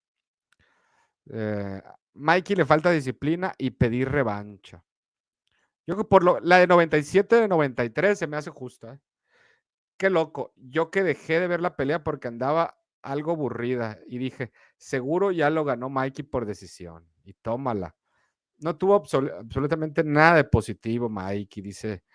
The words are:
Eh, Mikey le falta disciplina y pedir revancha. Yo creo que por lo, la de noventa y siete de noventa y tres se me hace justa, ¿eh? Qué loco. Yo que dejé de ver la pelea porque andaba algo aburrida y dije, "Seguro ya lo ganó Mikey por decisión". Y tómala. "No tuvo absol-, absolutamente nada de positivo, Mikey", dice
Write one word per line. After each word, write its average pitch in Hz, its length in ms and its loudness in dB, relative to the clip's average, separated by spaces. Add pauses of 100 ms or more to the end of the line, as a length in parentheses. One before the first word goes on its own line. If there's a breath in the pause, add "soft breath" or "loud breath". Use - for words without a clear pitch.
(1300)
Eh, 104 520 -6 (320)
Mikey 175 420 0
le 170 100 2
falta 156 260 4
disciplina 156 640 -2
y 127 140 -4
pedir 127 380 0
revancha. 104 720 -6 (1040)
Yo 175 100 -6
creo - 100 -10
que - 40 -10
por 190 140 8
lo, 170 160 4
la 170 180 6
de 180 100 8
noventa 170 300 4
y 151 60 0
siete 202 320 2
de 226 120 4
noventa 139 380 0
y 117 40 -4
tres 185 300 0
se 160 80 -4
me 151 100 -8
hace 147 120 -10
justa, 127 460 -16
¿eh? 139 40 -20 (960)
Qué 196 120 2
loco. 160 460 -2
Yo 156 360 -4
que 196 120 0
dejé 160 360 0
de 180 80 -2
ver 170 140 -2
la 175 140 -4
pelea 151 280 -2
porque 147 240 -6
andaba 127 520 -2 (220)
algo 147 300 -6
aburrida 120 760 -4
y 123 100 -12
dije, 127 340 -8 (260 soft breath)
"Seguro 165 540 -2
ya 156 180 2
lo 156 140 -2
ganó 131 260 -4
Mikey 135 360 -4
por 120 200 -6
decisión". 87 600 -14 (160)
Y 95 100 -20
tómala. 113 640 -6 (640)
"No 156 180 -6
tuvo 196 180 4
absol-, 135 440 0
absolutamente 147 640 -4
nada 156 340 6
de 147 60 6
positivo, 117 640 -4
Mikey", 101 540 -8
dice 101 400 -10 (120)